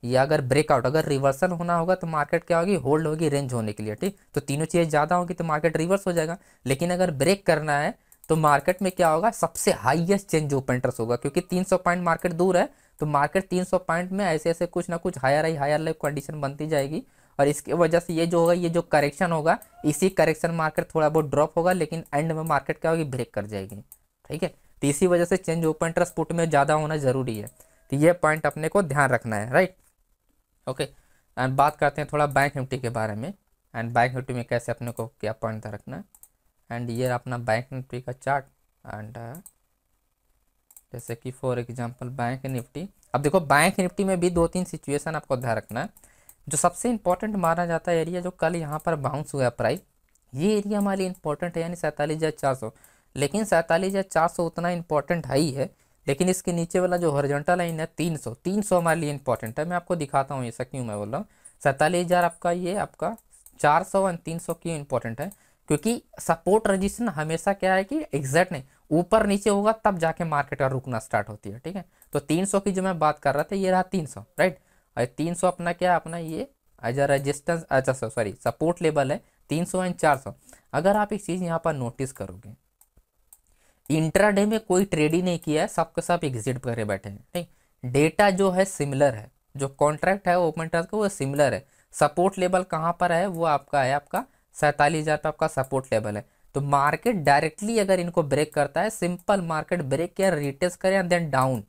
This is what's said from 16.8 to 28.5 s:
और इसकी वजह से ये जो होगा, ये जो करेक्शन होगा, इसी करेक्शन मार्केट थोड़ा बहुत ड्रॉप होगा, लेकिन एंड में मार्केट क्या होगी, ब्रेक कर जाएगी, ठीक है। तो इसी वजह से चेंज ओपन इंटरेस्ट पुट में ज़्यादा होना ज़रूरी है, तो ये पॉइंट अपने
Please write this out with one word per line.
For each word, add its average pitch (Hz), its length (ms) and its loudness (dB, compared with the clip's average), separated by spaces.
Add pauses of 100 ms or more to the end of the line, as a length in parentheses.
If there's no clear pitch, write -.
और 143 100 6
इसकी 143 260 -2
वजह 170 260 4
से 170 140 -6
ये 165 120 2
जो 170 140 2
होगा, 170 120 6
ये 175 160 0
जो 170 160 0
करेक्शन 151 480 2
होगा, 165 260 2 (260)
इसी 151 260 2
करेक्शन 160 420 2
मार्केट 165 420 -2
थोड़ा 156 140 4
बहुत 151 180 2
ड्रॉप 143 320 2
होगा, 175 140 2
लेकिन 165 320 -2 (100)
एंड 160 180 0
में 156 120 -4
मार्केट 151 360 -2
क्या 165 100 0
होगी, 165 160 0
ब्रेक 127 280 -6
कर 104 120 -4
जाएगी, 101 300 -8 (540)
ठीक 165 120 -4
है। 175 60 -2 (340)
तो - 40 2
इसी 143 200 2
वजह 175 180 4
से 185 120 0
चेंज 165 280 -2
ओपन 160 220 0
इंटरेस्ट 170 280 0
पुट 160 180 -2
में 170 160 0
ज़्यादा 147 260 4
होना 156 240 0
ज़रूरी 127 400 0
है, 104 80 -10 (460)
तो 135 40 -2
ये 156 180 6
पॉइंट 156 320 0
अपने 151 220 -2